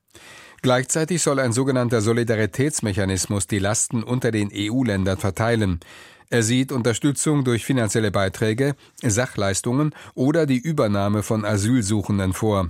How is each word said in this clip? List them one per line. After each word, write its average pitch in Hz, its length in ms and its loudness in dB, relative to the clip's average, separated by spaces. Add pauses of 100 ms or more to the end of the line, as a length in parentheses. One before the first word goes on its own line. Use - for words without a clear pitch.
(600)
Gleichzeitig 151 600 0
soll 139 160 2
ein 123 140 2
sogenannter 123 480 2
Solidaritätsmechanismus 107 1500 0
die 107 100 -2
Lasten 107 460 -2
unter 123 260 -2
den 104 240 0
E-U-Ländern 101 640 0
verteilen. 107 600 0 (500)
Er 120 140 2
sieht 127 280 0
Unterstützung 139 720 0
durch 120 220 0
finanzielle 110 460 0
Beiträge, 110 640 0 (260)
Sachleistungen 123 920 0 (180)
oder 151 320 2
die 131 140 2
Übernahme 104 640 0
von 107 200 -2
Asylsuchenden 104 880 0
vor. 98 360 0